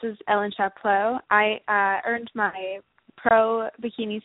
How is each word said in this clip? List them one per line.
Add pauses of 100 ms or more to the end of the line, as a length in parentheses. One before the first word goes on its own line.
is (100)
Ellen
Chaplow. (120)
I, (120)
uh,
earned
my (360)
pro (120)
bikini